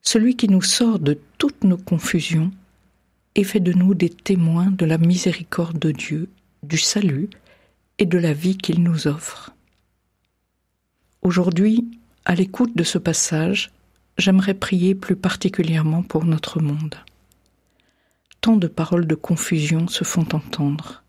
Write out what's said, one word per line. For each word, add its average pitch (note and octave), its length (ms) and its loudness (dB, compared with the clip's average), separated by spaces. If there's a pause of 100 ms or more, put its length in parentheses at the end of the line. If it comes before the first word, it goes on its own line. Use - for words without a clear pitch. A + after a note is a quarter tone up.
Celui A#3 340 2
qui A3+ 140 0
nous F#3 120 4
sort A3+ 380 0
de C#3+ 180 0 (220)
toutes - 240 -2
nos F3+ 140 4
confusions E3 720 -2 (840)
et G#3 80 2
fait G3 160 0
de F3 140 2
nous F#3 220 4
des E3+ 140 0
témoins F3 640 0
de F#3 140 0
la D#3+ 120 2
miséricorde E3+ 800 0
de D#3 120 0
Dieu, D#3 380 -6 (340)
du D#3 140 -4
salut F3 520 0 (680)
et G3+ 80 2
de F3 120 2
la E3 160 2
vie F3+ 240 -2
qu'il E3+ 260 0
nous E3 240 0
offre. - 440 -6 (1700)
Aujourd'hui, F#3 680 2 (360)
à F3+ 120 0
l'écoute F#3+ 420 0
de E3+ 60 0
ce E3+ 140 -2
passage, E3 760 -2 (460)
j'aimerais F#3+ 360 4
prier F#3+ 420 2
plus F#3+ 200 -2
particulièrement E3 880 0
pour D#3+ 200 -2
notre D#3+ 380 -2
monde. D3+ 340 -4 (1500)
Tant A3+ 160 4
de F3 100 2
paroles E3+ 400 -2
de D#3 80 0
confusion D#3+ 720 -2
se - 160 -4
font E3 300 -2
entendre. D3+ 760 -6